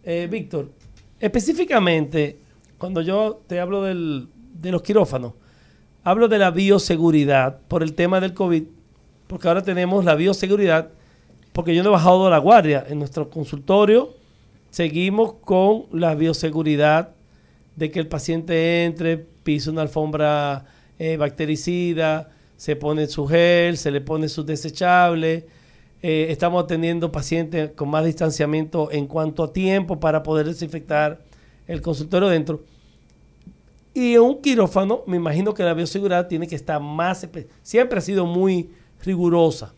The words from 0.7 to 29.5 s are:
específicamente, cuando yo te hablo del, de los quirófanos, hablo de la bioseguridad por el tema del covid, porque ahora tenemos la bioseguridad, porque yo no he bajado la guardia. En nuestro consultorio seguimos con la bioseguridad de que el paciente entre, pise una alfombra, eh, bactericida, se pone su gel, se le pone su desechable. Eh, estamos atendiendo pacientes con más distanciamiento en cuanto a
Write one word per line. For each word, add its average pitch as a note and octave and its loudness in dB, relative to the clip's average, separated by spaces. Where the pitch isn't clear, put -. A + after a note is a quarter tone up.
específicamente, F#3+ 0
cuando F3+ -4
yo G#3 -2
te F3 -6
hablo F#3 -4
del, E3 -4
de F3+ -6
los F3 -2
quirófanos, C#3 0
hablo G#3+ 4
de G#3+ 2
la F#3+ 4
bioseguridad D#3+ 2
por E3+ -2
el D#3+ -4
tema F3+ 2
del F#3 -4
covid, E3+ 0
porque - -6
ahora F3 2
tenemos F3+ 0
la E3+ 4
bioseguridad, F#3 2
porque E3 -2
yo E3+ 4
no G3 2
he G#3+ 6
bajado F#3 6
la E3 6
guardia. D#3 6
En D3 -6
nuestro D3 -6
consultorio G3 2
seguimos F#3 -2
con G3 0
la E3 0
bioseguridad D#3 0
de D#3 -4
que D#3+ -6
el D#3 -4
paciente E3 0
entre, E3 -2
pise D3+ -6
una D#3+ -4
alfombra, D3+ -2
eh, D#3+ -2
bactericida, D#3 -2
se - -4
pone D3+ -2
su D3 -6
gel, E3+ 2
se - -4
le C#3+ -2
pone D#3 -4
su D#3 -8
desechable. E3 0
Eh, D#3+ 0
estamos F3 0
atendiendo E3 -2
pacientes D#3 -4
con D3 -6
más D#3 0
distanciamiento D#3 -2
en C#3+ -4
cuanto D#3 -4
a D#3 -6